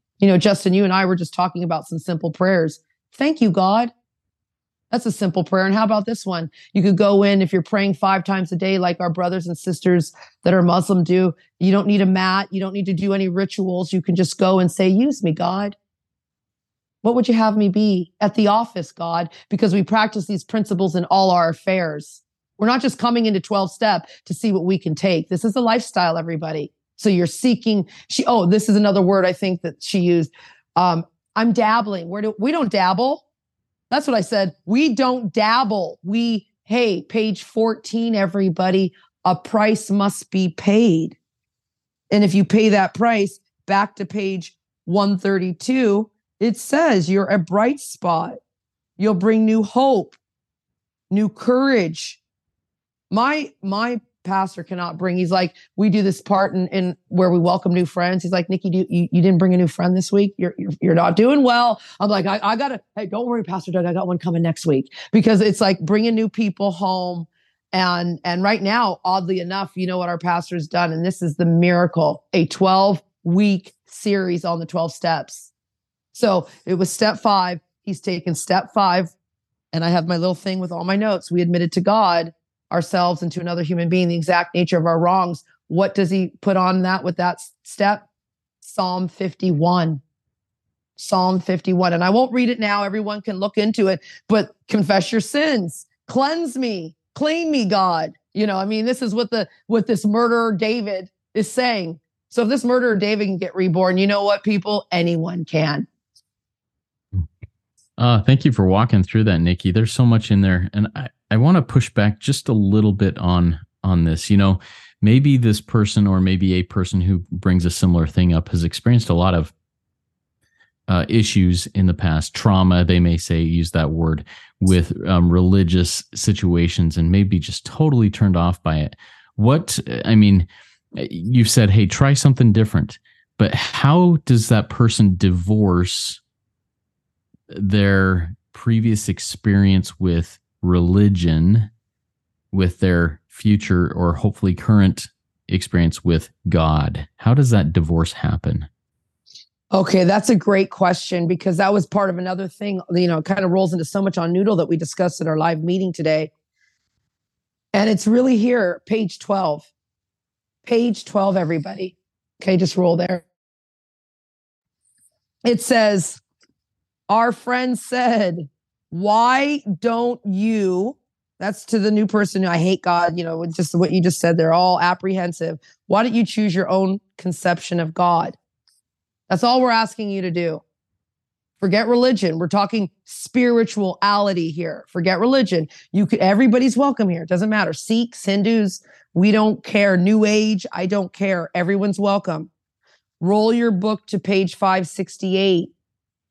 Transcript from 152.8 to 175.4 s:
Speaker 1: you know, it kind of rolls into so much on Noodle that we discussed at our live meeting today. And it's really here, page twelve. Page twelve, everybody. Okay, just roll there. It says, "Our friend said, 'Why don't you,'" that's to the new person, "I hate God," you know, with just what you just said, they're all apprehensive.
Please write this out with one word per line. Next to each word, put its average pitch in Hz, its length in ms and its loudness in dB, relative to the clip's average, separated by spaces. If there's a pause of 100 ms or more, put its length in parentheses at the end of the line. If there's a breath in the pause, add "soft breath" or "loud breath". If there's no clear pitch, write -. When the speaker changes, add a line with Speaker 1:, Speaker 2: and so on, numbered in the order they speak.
Speaker 1:
you 180 160 2
know, 170 120 0
it 156 60 -6
kind 190 200 -2
of 175 80 0
rolls 190 200 0
into 170 120 -4
so 196 180 -4
much 190 160 -2
on 170 140 -2
Noodle 196 240 0
that 165 100 0
we 170 100 -2
discussed 165 440 -4
at 160 80 -4
our 156 100 -2
live 160 240 -2
meeting 185 300 -2
today. 156 400 -2 (1400)
And 202 160 2
it's 214 180 0
really 247 300 4
here, 214 500 0
page 214 340 -4
twelve. 175 500 -4 (960)
Page 233 380 -2
twelve, 196 320 -2
everybody. 185 600 -6 (460)
Okay, 190 140 2
just 175 200 0
roll 175 200 2
there. 175 280 -4 (2250)
It 240 180 0
says, 208 580 0 (880)
"Our 226 220 2
friend 247 480 -4
said, 214 680 -2 (400)
'Why 240 760 0 (160)
don't 233 460 -4
you,'" 202 720 -2 (420)
that's 175 280 -8
to 226 120 -2
the 208 140 0
new 214 160 2
person, 202 360 0
"I 175 140 0
hate 185 240 0
God," 175 340 0
you 175 60 -6
know, 165 160 -6
with 165 160 -8
just 165 220 -4
what 175 160 2
you 180 100 2
just 175 160 0
said, 170 180 0
they're 165 160 2
all 180 280 2
apprehensive. 175 800 -2 (260 soft breath)